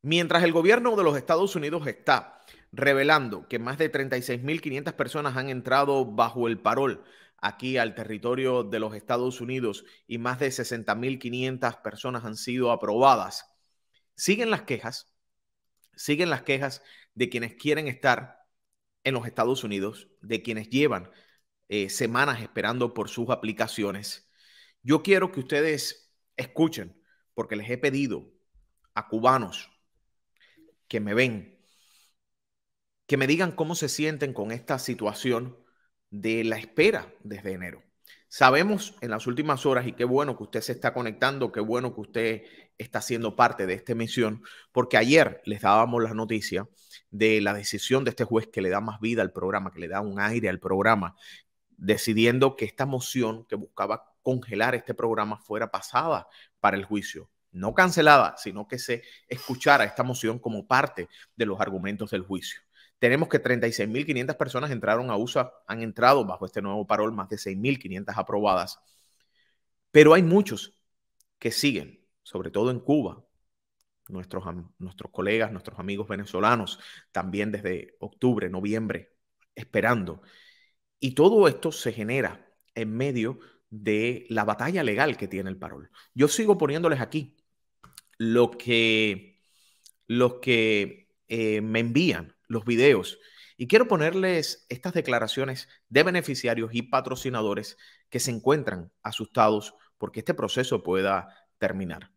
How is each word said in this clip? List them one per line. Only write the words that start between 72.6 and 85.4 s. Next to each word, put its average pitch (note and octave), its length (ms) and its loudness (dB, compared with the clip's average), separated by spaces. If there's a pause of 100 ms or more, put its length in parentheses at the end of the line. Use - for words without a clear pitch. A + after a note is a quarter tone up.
en B2 100 -4
Cuba, C3+ 440 -2 (840)
nuestros F#2 380 -10
am-, F2 320 -12
nuestros - 320 -14
colegas, G#2+ 400 0
nuestros G2+ 280 -12
amigos G2+ 300 -8
venezolanos, G2+ 720 0 (320)
también G2+ 420 -4
desde F#2+ 480 -6
octubre, G#2 500 -2
noviembre, G2 640 -6 (400)
esperando. G#2+ 640 -2 (800)
Y C3 120 -4
todo F#3 360 6
esto C#3+ 240 -2
se A#2 200 -6
genera A2 600 -4 (220)
en A2 200 -6
medio B2+ 440 -2 (320)
de G#2+ 580 -2
la A2 160 0
batalla B2 380 -2
legal B2 340 0
que G2 120 -8
tiene F#2+ 200 -6